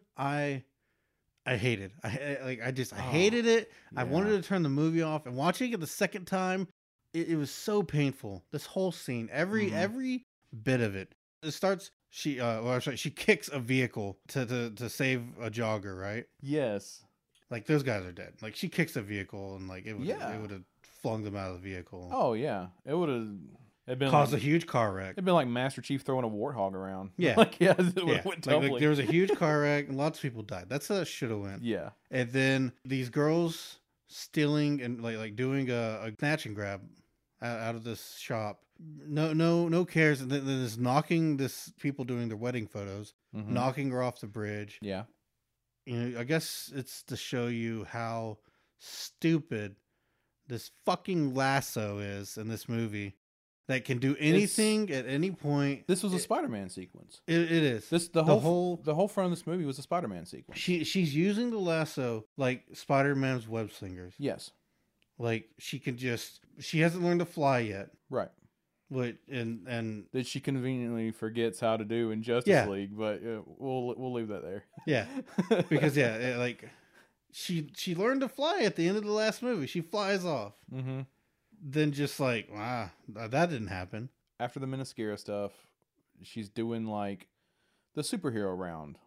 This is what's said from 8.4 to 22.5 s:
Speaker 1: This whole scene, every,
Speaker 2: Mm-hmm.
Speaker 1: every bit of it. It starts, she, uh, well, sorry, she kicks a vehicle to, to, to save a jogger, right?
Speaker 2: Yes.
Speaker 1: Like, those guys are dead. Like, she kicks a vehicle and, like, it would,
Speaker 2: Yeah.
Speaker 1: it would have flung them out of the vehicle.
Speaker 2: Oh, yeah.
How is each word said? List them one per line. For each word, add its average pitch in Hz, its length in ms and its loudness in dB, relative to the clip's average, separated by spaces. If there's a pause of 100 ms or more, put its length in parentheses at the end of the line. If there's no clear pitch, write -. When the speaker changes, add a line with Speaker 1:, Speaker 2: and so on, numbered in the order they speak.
Speaker 1:
This 147 140 -6
whole 190 280 -2
scene, 120 380 -6
every, 202 360 0
Speaker 2:
Mm-hmm. 185 100 0
Speaker 1:
every 254 500 -2 (360)
bit 127 180 2
of 104 160 0
it. 95 180 -10 (280)
It 156 80 -6
starts, 190 400 0 (180)
she, 139 320 -4
uh, 117 220 0
well, 123 180 2
sorry, 127 160 -4
she 143 140 -4
kicks - 380 2
a 147 100 -4
vehicle 120 580 0 (120)
to, 131 180 -2
to, 120 240 -2
to 110 180 -8
save 131 340 0 (200)
a 113 80 -4
jogger, 104 500 -2
right? 101 240 -6 (160)
Speaker 2:
Yes. 135 640 -2 (480)
Speaker 1:
Like, 117 160 -8
those 151 160 4
guys 107 240 -2
are 90 60 -10
dead. 90 280 -14
Like, 110 160 -10
she 185 140 -4
kicks - 260 0
a 123 60 -4
vehicle 98 540 -6
and, 95 120 -10
like, 92 160 -12
it 107 140 -10
would, 127 80 -6
Speaker 2:
Yeah. 226 280 -6
Speaker 1:
it 110 60 -8
would 104 120 -10
have 95 100 -12 (400)
flung 110 220 -2
them 101 120 -6
out 95 140 -4
of 90 100 -10
the 95 80 -10
vehicle. 90 420 -10
Speaker 2:
Oh, 208 220 2
yeah. 107 360 -2 (180)